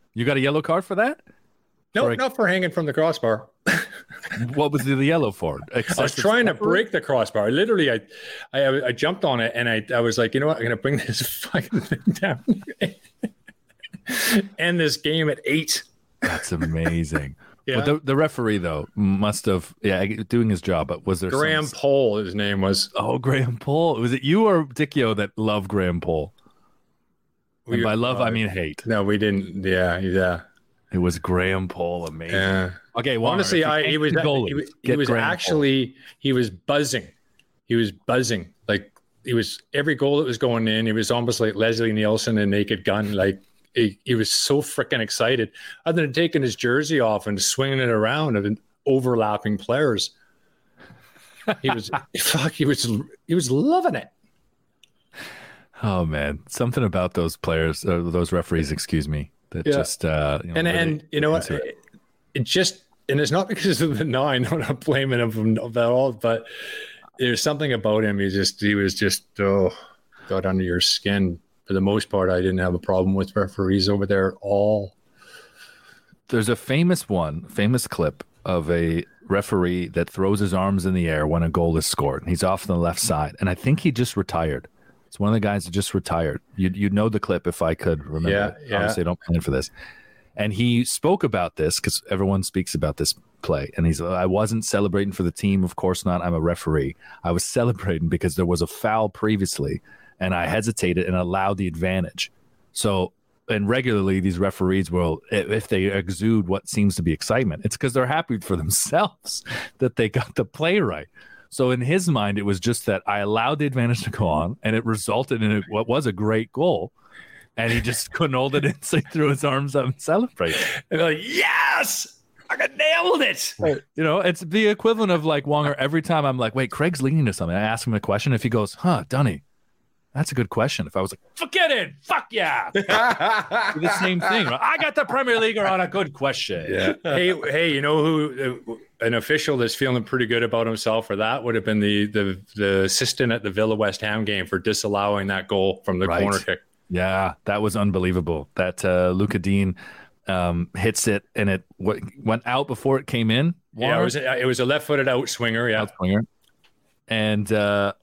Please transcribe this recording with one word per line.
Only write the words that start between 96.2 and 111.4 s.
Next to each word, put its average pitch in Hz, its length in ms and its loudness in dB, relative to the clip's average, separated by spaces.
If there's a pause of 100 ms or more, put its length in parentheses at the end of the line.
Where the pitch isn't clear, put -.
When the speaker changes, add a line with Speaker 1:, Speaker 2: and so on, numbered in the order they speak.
Speaker 1:
I'm 87 100 0
a 80 80 0
referee. 78 540 0 (280)
I 87 80 -2
was 87 140 -2
celebrating 92 640 0
because 85 260 0
there 90 120 0
was 85 160 0
a - 40 0
foul 107 420 0
previously, 95 720 -2 (380)
and 92 140 0
I 85 140 0
hesitated 92 580 0
and 92 100 0
allowed 95 440 0
the 95 80 -2
advantage." 87 640 -4 (400)
So, 95 420 0 (340)
and 104 220 0
regularly, 104 520 2
these 87 180 0
referees 95 500 0
will, 85 320 0 (100)
i-, 110 40 0
if 104 320 -2
they 95 160 0
exude 98 640 0
what 95 200 -2
seems 101 280 0
to 87 80 -2
be 82 80 2
excitement, 107 520 0
it's - 140 -4
'cause 131 160 -2
they're 127 140 2
happy 139 320 -2
for 92 160 -4
<laughs> 80 80 -2
themselves - 800 -2 (340)
that 127 200 0
they 110 120 2
got - 240 -4
the 120 120 0
play 170 340 -2
right. 82 280 -2 (440)